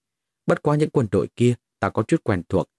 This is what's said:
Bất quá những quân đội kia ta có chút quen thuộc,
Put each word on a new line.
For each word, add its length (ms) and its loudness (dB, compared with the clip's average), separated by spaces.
Bất 160 0
quá 140 2
những 140 0
quân 200 0
đội 260 0
kia 180 2
ta 100 -4
có 140 -2
chút 220 -2
quen 240 -2
thuộc, 300 -2